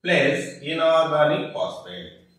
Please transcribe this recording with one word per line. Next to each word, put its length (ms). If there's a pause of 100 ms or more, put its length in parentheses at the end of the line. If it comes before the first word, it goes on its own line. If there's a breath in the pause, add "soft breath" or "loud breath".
plus 560
inorganic 920
phosphate. 580 (260)